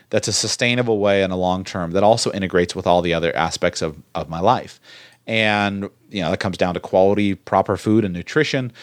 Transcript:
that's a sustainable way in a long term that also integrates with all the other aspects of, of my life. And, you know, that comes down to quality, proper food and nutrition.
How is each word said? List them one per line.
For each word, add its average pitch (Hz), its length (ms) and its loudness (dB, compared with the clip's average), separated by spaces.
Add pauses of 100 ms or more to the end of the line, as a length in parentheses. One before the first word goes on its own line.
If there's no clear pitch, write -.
that's - 180 -2
a 107 60 -2
sustainable 120 680 0
way 98 240 4
in 92 80 -2
a 92 60 -4
long 92 260 -2
term 87 280 -8
that 98 120 2
also 113 300 4
integrates 92 420 0
with 92 100 -6
all 87 160 4
the 87 120 0
other 82 220 0
aspects 82 460 -2
of, 78 140 -6 (180)
of 76 160 -6
my 82 120 -6
life. 104 380 0 (520)
And, 104 580 0 (200)
you 101 120 -6
know, 80 100 -2
that 95 100 -2
comes 92 160 -4
down 90 160 0
to 85 80 -6
quality, 98 540 2
proper 98 420 0
food 107 260 2
and 92 100 -4
nutrition. 127 680 -2